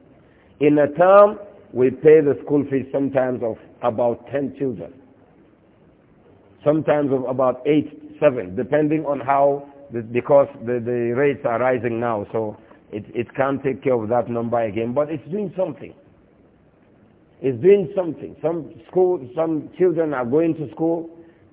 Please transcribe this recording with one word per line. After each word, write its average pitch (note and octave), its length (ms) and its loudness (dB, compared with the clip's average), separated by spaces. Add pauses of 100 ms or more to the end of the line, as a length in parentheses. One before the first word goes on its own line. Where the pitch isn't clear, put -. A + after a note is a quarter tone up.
(600)
In D3 200 4
a C#3+ 160 2
term, G3+ 440 6 (320)
we B2+ 200 2
pay D#3 280 6
the C#3+ 240 2
school C#3+ 260 0
fees C3+ 220 -2
sometimes C3 500 -2
of A2 140 -4 (260)
about A#2+ 480 -2
ten C#3 300 -6
children. A#2+ 340 -6 (1700)
Sometimes D3 480 2
of C3 100 0
about B2+ 420 -2
eight, - 540 -2
seven, B2 380 0
depending D3+ 480 0
on C3+ 160 -4
how, C#3 460 2 (260)
the, A#2 80 -6
because B2 460 2 (180)
the, A#2+ 180 -2
the A#2+ 320 -2
rates C#3 300 0
are A#2+ 140 -2
rising A#2+ 420 0
now, A2+ 320 -4
so G#2+ 240 -6 (340)
it, G#2 140 -10 (100)
it A#2 200 -6
can't C#3 280 -2
take C#3 180 -4
care C3 120 0
of A2 160 -2
that A#2+ 200 0
number A#2 320 -4
again. A2+ 320 -4
But D3 160 -2
it's D3+ 220 -10
doing G3 260 -6
something. D3 360 -8 (1500)
It's B2+ 220 -2
doing G3 320 6
something. C#3+ 460 -6
Some D#3+ 320 -4 (160)
school, F3+ 440 2
some D#3+ 440 -2
children E3 360 0
are B2+ 120 -2
going D#3 300 2
to C#3+ 160 -8
school E3 380 -4 (440)